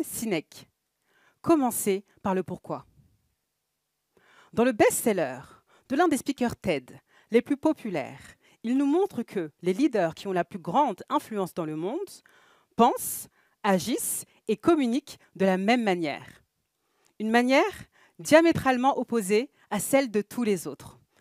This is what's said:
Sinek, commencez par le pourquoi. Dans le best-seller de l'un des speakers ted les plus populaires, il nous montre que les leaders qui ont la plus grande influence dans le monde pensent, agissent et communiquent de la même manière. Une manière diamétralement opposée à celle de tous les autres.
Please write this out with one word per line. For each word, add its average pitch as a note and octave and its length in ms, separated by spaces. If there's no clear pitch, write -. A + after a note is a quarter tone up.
Sinek, - 680
commencez A#3 640
par G3 120
le F#3 80
pourquoi. D#3+ 420
Dans A3+ 120
le C4 80
best-seller F3 680
de C4 80
l'un F4 100
des D4 120
speakers B3 360
ted C#3+ 460
les A3+ 100
plus C#4+ 160
populaires, C#3+ 800
il A#3+ 140
nous C#4+ 80
montre D4+ 380
que E3 280
les F3 100
leaders G3 420
qui - 140
ont F#3+ 40
la F3 120
plus - 140
grande G3 500
influence G#3+ 460
dans F3 100
le D#3 120
monde B3 340
pensent, - 520
agissent G#3 640
et G#3+ 100
communiquent C#4+ 600
de F#3 120
la F#3 100
même A3+ 260
manière. E3+ 600
Une G#3+ 120
manière C4 560
diamétralement C4+ 800
opposée A#3 520
à G#3 100
celle C4+ 300
de G#3 100
tous A#3+ 220
les G3+ 240
autres. - 320